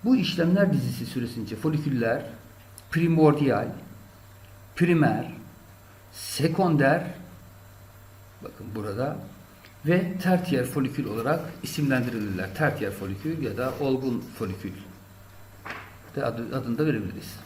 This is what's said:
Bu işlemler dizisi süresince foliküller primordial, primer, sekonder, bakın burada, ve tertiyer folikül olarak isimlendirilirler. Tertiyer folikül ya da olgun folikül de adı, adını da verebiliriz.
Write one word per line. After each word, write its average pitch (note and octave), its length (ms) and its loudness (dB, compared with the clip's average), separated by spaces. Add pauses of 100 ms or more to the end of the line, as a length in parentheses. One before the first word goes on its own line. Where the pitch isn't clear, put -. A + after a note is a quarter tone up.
Bu B3+ 120 6
işlemler F3+ 560 4
dizisi B2 340 0
süresince A2+ 500 -6
foliküller C#3 640 0 (680)
primordial, D3+ 800 6 (1080)
primer, D3+ 560 4 (800)
sekonder, D#3+ 920 2 (1400)
bakın - 300 -14
burada, A2 420 -4 (720)
ve F3+ 260 4 (100)
tertiyer E3+ 420 2
folikül C3 420 -2
olarak A2+ 340 0 (220)
isimlendirilirler. A#2 920 0
Tertiyer D3 380 0
folikül G2+ 500 -6
ya G#2 140 -4
da B2+ 240 -2
olgun C3 440 0 (140)
folikül G2 340 -6 (1400)
de C#3 80 -2
adı, A#2 320 -4
adını A#2+ 220 -2
da D3+ 80 2
verebiliriz. G#2+ 600 -4